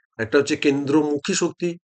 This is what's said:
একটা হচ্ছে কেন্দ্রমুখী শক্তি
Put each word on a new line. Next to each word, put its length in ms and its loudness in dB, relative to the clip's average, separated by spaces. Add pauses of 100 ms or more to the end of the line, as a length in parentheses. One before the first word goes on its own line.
(180)
একটা 200 0
হচ্ছে 180 0
কেন্দ্রমুখী 800 0
শক্তি 540 -4